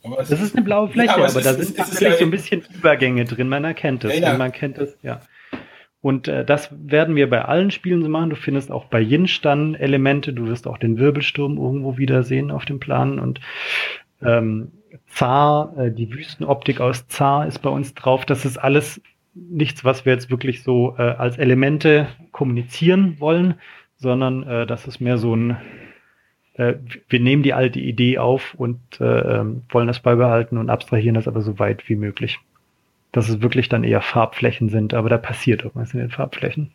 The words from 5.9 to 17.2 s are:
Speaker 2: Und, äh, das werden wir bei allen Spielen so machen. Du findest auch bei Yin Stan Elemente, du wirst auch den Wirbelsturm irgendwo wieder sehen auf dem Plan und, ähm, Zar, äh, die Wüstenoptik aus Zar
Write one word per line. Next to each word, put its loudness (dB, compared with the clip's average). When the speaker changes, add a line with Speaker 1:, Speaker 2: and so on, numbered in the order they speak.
Speaker 2:
Und, 0
äh, -2
das 0
werden 0
wir 4
bei 2
allen 2
Spielen -2
so -2
machen. -2
Du -4
findest -4
auch -8
bei 0
Yin 4
Stan 0
Elemente, 0
du -4
wirst -4
auch -8
den 0
Wirbelsturm 0
irgendwo -4
wieder 2
sehen -2
auf -6
dem -6
Plan -2
und, -4
ähm, 0
Zar, 2
äh, 0
die -6
Wüstenoptik -4
aus -2
Zar 0